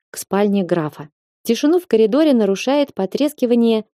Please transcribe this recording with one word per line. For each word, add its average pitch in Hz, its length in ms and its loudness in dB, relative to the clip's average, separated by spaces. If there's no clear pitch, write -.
к - 60 -18
спальне 202 480 -2
графа. 156 440 -4
Тишину 294 340 0
в 349 80 -6
коридоре 247 480 2
нарушает 240 580 0
потрескивание 233 1000 -2